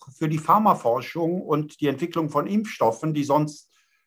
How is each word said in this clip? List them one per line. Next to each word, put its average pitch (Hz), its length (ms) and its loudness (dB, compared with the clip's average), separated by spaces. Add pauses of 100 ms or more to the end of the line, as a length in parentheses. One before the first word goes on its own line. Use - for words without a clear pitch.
(160)
für 160 120 -2
die 156 100 -2
Pharmaforschung 170 1040 2
und 151 380 -2
die 151 80 0
Entwicklung 165 420 -2
von 143 160 0
Impfstoffen, 160 640 0
die 147 120 -2
sonst 151 460 0 (360)